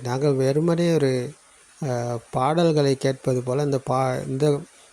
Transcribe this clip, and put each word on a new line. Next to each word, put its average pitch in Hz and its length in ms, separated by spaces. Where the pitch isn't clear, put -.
நாங்கள் 131 300
வெறுமனே 160 600
ஒரு, 143 180
அஹ், 120 360
பாடல்களை 147 640
கேட்பது 131 460
போல 127 220
இந்த 139 160
பா-, 131 480
இந்த 135 180